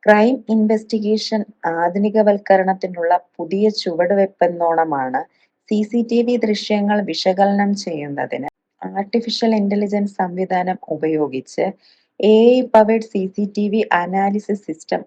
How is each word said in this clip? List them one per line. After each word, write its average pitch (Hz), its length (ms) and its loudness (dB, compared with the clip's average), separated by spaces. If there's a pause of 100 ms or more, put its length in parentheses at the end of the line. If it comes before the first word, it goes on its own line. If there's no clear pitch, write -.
ക്രൈം 214 320 6 (140)
ഇൻവെസ്റ്റിഗേഷൻ 214 920 0 (240)
ആധുനികവൽക്കരണത്തിനുള്ള 190 1500 0 (120)
പുതിയ 196 380 -2
ചുവടുവെപ്പെന്നോണമാണ് 170 1500 0 (480)
സി 214 120 0
സി 240 200 -2
ടി 233 200 0
വി 240 140 0
ദൃശ്യങ്ങൾ 208 640 0
വിശകലനം 196 760 0
ചെയ്യുന്നതിന് 143 720 -6 (320)
ആർട്ടിഫിഷ്യൽ 220 760 -2
ഇന്റലിജൻസ് 202 640 -2
സംവിധാനം 185 680 -4
ഉപയോഗിച്ച് 151 760 -4 (540)
എ 214 160 6 (120)
ഐ 254 140 6
പവേർഡ് 220 520 4
സി 196 140 -2
സി 202 180 -4
ടി 208 240 -4
വി 214 120 0 (120)
അനാലിസിസ് 196 720 -2
സിസ്റ്റം - 420 -8